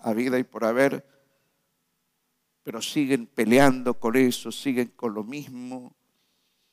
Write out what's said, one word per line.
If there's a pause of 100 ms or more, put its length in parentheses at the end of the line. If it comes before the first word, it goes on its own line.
a
vida
y
por
haber, (1600)
pero
siguen
peleando
con
eso,
siguen
con
lo
mismo, (760)